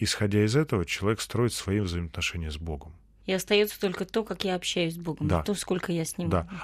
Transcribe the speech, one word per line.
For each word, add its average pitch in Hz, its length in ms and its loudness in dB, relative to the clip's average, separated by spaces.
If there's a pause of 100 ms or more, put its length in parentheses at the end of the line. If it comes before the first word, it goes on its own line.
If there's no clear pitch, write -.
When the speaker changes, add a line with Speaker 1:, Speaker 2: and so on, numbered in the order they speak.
Speaker 1:
исходя 104 420 4
из 110 120 4
этого, 123 280 2
человек 104 360 0
строит 117 320 0
свои 101 280 0
взаимоотношения 85 680 -4
с 76 60 -6
Богом. 78 380 -8 (320)
Speaker 2:
И 190 60 -2
остаётся 208 480 2
только 190 260 -4
то, 226 180 -2
как 185 200 -6
я 185 100 0
общаюсь 175 400 0
с 170 40 -10
Богом, 156 300 -2
Speaker 1:
Да. 165 140 4
Speaker 2:
то, 208 120 0
сколько 180 380 -2
я 165 120 0
с - 140 -6
Ним. 175 120 -2
Speaker 1:
Да. 90 180 2 (160)